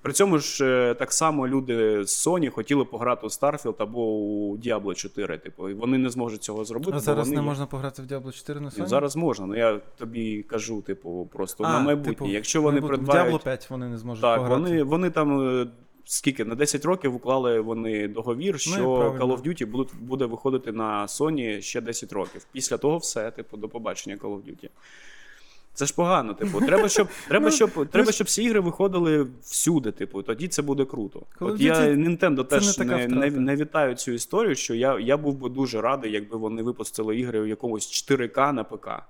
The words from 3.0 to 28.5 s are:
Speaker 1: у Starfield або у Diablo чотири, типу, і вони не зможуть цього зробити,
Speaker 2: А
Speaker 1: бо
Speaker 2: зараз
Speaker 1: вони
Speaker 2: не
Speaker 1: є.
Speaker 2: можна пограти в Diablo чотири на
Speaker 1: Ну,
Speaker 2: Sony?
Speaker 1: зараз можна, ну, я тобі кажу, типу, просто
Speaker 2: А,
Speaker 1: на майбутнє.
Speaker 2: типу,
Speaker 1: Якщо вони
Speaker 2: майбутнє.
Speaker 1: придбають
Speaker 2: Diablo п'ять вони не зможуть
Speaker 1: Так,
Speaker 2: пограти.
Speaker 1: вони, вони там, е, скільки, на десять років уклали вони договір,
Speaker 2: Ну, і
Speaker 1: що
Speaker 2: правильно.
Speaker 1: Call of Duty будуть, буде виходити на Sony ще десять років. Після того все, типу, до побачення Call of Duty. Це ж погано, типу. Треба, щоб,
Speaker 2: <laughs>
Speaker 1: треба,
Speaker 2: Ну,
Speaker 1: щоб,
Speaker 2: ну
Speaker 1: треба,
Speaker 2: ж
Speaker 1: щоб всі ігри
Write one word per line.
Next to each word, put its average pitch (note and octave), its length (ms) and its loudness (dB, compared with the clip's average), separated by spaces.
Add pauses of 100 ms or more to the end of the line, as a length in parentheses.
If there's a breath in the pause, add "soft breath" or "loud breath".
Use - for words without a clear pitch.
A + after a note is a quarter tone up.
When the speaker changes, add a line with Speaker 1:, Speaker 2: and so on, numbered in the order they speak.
Speaker 1:
у - 20 -6
Starfield C#3 500 -2
або A2+ 220 -2 (180)
у G#2 380 -2
Diablo G#2 380 -2
чотири, F#2 440 -6
типу, - 320 -12
і G2+ 40 -6
вони A#2+ 240 2
не B2+ 120 2
зможуть A#2 320 -4
цього G#2+ 220 -6
зробити, A#2+ 260 -4
Speaker 2:
А - 40 -2
Speaker 1:
бо C#3+ 60 0
Speaker 2:
зараз A#2 280 2
Speaker 1:
вони D3 80 -2
Speaker 2:
не D3 60 0
Speaker 1:
є. C#3+ 60 -2
Speaker 2:
можна C#3 180 -4
пограти C3+ 360 -8
в C3 40 -14
Diablo C3 260 -10
чотири D3 280 -10
на C#3+ 180 -8
Speaker 1:
Ну, G2 60 -4
Speaker 2:
Sony? - 40 -6
Speaker 1:
зараз C#3 280 2
можна, A#2 300 0
ну, G#2 100 -4
я A2+ 240 2 (180)
тобі A2+ 440 -6
кажу, G#2+ 400 -6
типу, F2+ 500 -8
просто - 320 -6
Speaker 2:
А, E3 80 2
Speaker 1:
на C#3+ 80 4
майбутнє. D3 320 0
Speaker 2:
типу, - 140 -6
Speaker 1:
Якщо G#2+ 360 0
вони C#3+ 180 4
Speaker 2:
майбутнє. C#3+ 160 0
Speaker 1:
придбають C#3 380 4
Speaker 2:
Diablo D3+ 100 -2
п'ять C3 260 -6
вони B2+ 180 -8
не A#2 100 -8
зможуть A2+ 240 -6
Speaker 1:
Так, A#2+ 160 6
Speaker 2:
пограти. B2+ 240 2
Speaker 1:
вони, E3+ 200 2
вони E3 280 2
там, D3 300 2 (200)
е, A#2+ 60 0 (380)
скільки, - 400 0
на A2+ 100 -4
десять C#3+ 300 0
років D#3+ 300 0
уклали B2 460 2
вони A2 480 -2
договір, A#2+ 460 -2
Speaker 2:
Ну, - 20 -4
і - 20 -8 (180)
Speaker 1:
що B2+ 200 2
Speaker 2:
правильно. B2+ 300 2
Speaker 1:
Call B2+ 160 2
of D3 60 -6
Duty D3 180 -4
будуть, B2 220 -4 (120)
буде B2+ 240 -2
виходити B2 480 -2
на G#2+ 340 -2
Sony B2+ 540 -2
ще A#2+ 200 -6
десять A2+ 320 -8
років. F#2+ 400 -6
Після B2+ 260 -2
того D3+ 200 2
все, A#2 320 -4
типу, A2+ 260 -14
до G#2+ 120 -10
побачення G#2 480 -8
Call G2+ 200 -8
of G2 40 -10
Duty. - 280 -16 (1080 loud breath)
Це C#3 120 -2
ж - 80 -4
погано, D#3+ 400 2
типу. G2+ 260 -2
Треба, G3 280 6
щоб, G3+ 200 4 (100)
Speaker 2:
<laughs> - 100 -14
Speaker 1:
треба, G#3 180 6
Speaker 2:
Ну, D#4 60 6
Speaker 1:
щоб, A#3 240 6
Speaker 2:
ну D3 80 2
Speaker 1:
треба, A#3+ 260 4
Speaker 2:
ж - 40 2
Speaker 1:
щоб G3+ 120 0
всі - 160 0
ігри A3 180 4